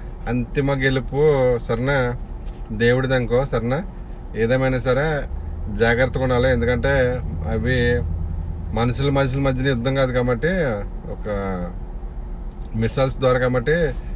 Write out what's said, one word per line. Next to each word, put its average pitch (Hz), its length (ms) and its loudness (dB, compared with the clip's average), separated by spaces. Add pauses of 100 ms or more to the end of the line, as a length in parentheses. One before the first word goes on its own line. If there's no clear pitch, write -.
(280)
అంతిమ 127 440 0
గెలుపు, 131 840 2
సరేనా, 123 580 0 (560)
దేవుడిది 123 420 2
అనుకో. 123 320 2
సరేనా, 127 360 0 (540)
ఏదేమైనా 127 420 2
సరే 139 440 0 (520)
జాగ్రత్తగా 127 480 2
ఉండాలి, 127 300 4
ఎందుకంటే 123 680 2 (300)
అవి 120 500 2 (760)
మనుషుల, 127 360 2
మనుషుల 139 300 2
మధ్యన 131 260 2
యుద్ధం 135 280 0
కాదు 131 180 2
కాబట్టి, 123 380 2 (640)
ఒక 107 160 -8 (1500)
మిస్సైల్స్ 131 420 0
ద్వారా 127 200 4
కాబట్టి 127 340 2 (440)